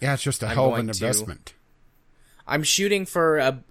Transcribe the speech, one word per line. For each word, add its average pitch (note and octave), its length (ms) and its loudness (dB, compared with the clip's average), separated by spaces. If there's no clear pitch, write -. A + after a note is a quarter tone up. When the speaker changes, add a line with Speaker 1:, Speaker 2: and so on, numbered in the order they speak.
Speaker 1:
Yeah, C#3 120 0
it's C3 100 -4
just C3 200 -4
a G#2+ 40 -4
Speaker 2:
I'm A2 80 -4
Speaker 1:
hell C3 100 4
of B2+ 60 4
Speaker 2:
going A#2 180 -2
Speaker 1:
an G#2+ 40 -4
Speaker 2:
to G2 120 -4
Speaker 1:
investment. G#2+ 480 -4
Speaker 2:
I'm D3+ 160 -2
shooting G3 420 2
for D#3+ 320 2
a, C3+ 340 0